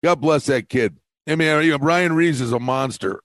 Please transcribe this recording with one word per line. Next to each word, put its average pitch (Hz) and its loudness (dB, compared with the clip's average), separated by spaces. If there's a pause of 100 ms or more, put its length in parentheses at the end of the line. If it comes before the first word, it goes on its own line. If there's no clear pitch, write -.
God 165 0
bless 151 2
that 127 0
kid. 110 -2 (300)
I 151 0
mean, 156 2
you 160 4
know, 143 0
Ryan 170 2
Reaves 160 0
is 120 -2
a 120 -2
monster, 127 -4